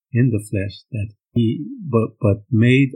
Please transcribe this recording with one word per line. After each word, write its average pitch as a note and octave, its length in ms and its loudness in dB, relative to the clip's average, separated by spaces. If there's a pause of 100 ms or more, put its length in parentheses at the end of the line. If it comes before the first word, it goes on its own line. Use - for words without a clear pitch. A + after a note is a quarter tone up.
(120)
in B2 200 2
the G#2+ 180 -2
flesh, G2 420 -6
that G#2+ 220 -8 (200)
he, A#2+ 340 0 (200)
but, A2+ 320 0
but G2+ 300 0
made B2+ 460 4